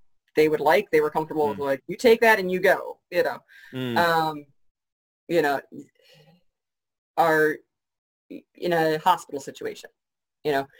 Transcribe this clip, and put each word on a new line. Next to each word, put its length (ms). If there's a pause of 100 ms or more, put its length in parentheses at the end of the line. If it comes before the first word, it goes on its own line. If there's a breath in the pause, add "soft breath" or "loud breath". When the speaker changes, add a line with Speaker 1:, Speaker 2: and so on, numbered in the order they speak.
(360)
Speaker 1:
they 140
would 120
like. 280
They 120
were 100
comfortable 380
with, 100
Speaker 2:
Mm. 60
Speaker 1:
like, 220
"You 100
take 240
that 180
and 120
you 80
go," 380 (140)
you 120
know. 140 (360 loud breath)
Speaker 2:
Mm. 240
Speaker 1:
Um, 480 (840)
you 160
know, 180 (1600 soft breath)
are 400 (960)
in 180
a 260
hospital 400
situation. 500 (560)
You 80
know, 140 (120 soft breath)